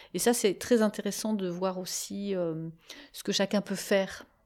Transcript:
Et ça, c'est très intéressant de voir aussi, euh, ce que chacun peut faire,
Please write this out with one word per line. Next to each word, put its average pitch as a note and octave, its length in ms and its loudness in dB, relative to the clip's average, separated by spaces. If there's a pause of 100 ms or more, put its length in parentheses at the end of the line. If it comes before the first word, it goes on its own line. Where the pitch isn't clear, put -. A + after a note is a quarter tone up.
(140)
Et F3 40 -2
ça, A#3 140 4
c'est A3 220 4
très A#3 280 4
intéressant G#3 520 -2
de G3 140 -2
voir F#3 300 -2
aussi, G3 560 -6
euh, E3 340 -2 (440)
ce - 100 -14
que G3+ 100 -2
chacun G3 280 2
peut G3 140 -4
faire, F#3+ 500 0 (220)